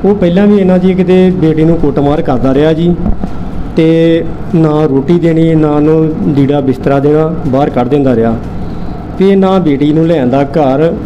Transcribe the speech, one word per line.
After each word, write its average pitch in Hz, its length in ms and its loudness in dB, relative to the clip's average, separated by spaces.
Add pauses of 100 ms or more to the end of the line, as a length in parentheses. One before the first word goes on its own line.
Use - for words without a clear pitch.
ਉਹ 202 100 2
ਪਹਿਲਾਂ 180 320 2
ਵੀ 208 120 4
ਇਹਨਾਂ 185 200 2
ਦੀ 185 160 0
ਕਿਤੇ 185 360 2
ਬੇਟੀ 156 340 0
ਨੂੰ 165 120 2
ਕੁੱਟਮਾਰ 147 460 0
ਕਰਦਾ 135 320 0
ਰਿਹਾ 151 180 2
ਜੀ, 170 220 0 (800)
ਤੇ 165 480 2 (300)
ਨਾ 156 300 2
ਰੋਟੀ 135 340 0
ਦੇਣੀ, 160 360 0
ਨਾ 156 160 2
ਉਹਨੂੰ 156 440 0 (120)
ਲੀੜਾ 139 340 0
ਬਿਸਤਰਾ 135 380 -2
ਦੇਣਾ, 151 360 0 (120)
ਬਾਹਰ 131 240 0
ਕੱਢ 123 180 -2
ਦਿੰਦਾ 135 280 0
ਰਿਹਾ। 113 200 0 (840)
ਫਿਰ 196 180 4
ਨਾ 190 220 2
ਬੇਟੀ 147 340 0
ਨੂੰ 160 140 2
ਲਿਆਂਦਾ 139 380 0
ਘਰ। 147 500 0 (120)